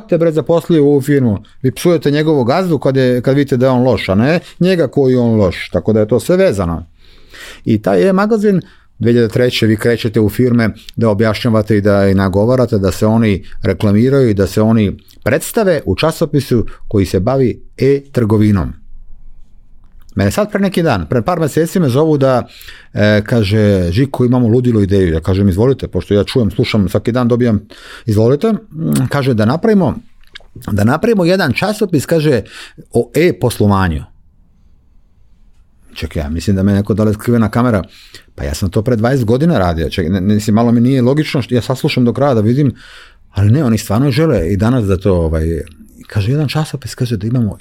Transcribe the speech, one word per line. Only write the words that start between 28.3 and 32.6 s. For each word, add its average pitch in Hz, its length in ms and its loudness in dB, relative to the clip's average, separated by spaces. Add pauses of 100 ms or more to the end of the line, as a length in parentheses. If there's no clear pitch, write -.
Mm, 190 40 -4 (520)
kaže, 139 240 -2
„Da 107 120 0
napravimo, 170 500 0 (760)
da 101 120 -2
napravimo 175 420 0
jedan 175 280 0
časopis”, 190 520 -2
kaže, 151 360 0 (500)